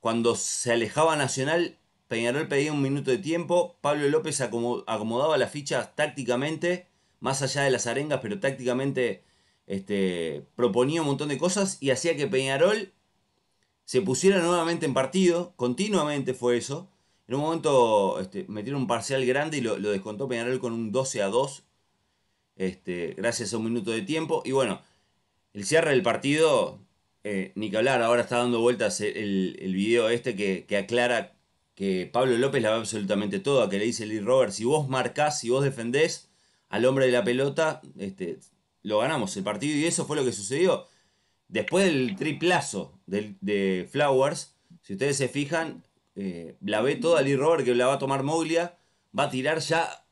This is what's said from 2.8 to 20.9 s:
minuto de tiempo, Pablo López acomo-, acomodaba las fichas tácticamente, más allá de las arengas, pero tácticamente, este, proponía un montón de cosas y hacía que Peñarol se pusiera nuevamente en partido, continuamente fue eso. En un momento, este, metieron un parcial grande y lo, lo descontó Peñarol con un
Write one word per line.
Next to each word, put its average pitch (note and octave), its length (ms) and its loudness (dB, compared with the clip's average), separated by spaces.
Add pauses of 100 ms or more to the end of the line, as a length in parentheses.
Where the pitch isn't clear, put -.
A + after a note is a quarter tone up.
minuto C3+ 300 -2
de A#2+ 60 2
tiempo, E3+ 600 0
Pablo D3 280 0
López D#3 320 0
acomo-, A#2 460 -2
acomodaba A#2 520 0
las G3+ 140 0
fichas C#3 420 -4
tácticamente, D3+ 920 -2 (340)
más C3+ 200 -2
allá C#3+ 220 -2
de C#3 80 4
las B2 160 0
arengas, C3+ 340 -2
pero G2+ 200 -6
tácticamente, B2+ 840 -2 (440)
este, F#2 760 -2 (140)
proponía B2 440 2
un D#3 60 0
montón C#3+ 220 -2
de C#3+ 100 -2
cosas F#3 420 0
y C#3 100 0
hacía D#3 260 0
que C#3+ 100 -2
Peñarol C#3+ 640 2 (960)
se - 180 0
pusiera F3+ 400 4
nuevamente E3+ 440 0
en C#3 60 -2
partido, E3+ 640 2
continuamente D3 760 0
fue A#2+ 240 2
eso. C#3+ 320 -8 (380)
En A#2+ 80 -4
un C#3+ 60 0
momento, B2+ 760 4
este, F#2+ 280 -8
metieron A#2 340 -6
un A2+ 60 -4
parcial B2 360 -2
grande C#3+ 340 0
y - 20 -2
lo, A2 180 -2
lo G#2 120 -2
descontó G#2 380 -4
Peñarol B2 300 -2
con A#2+ 140 -4
un A2+ 200 -4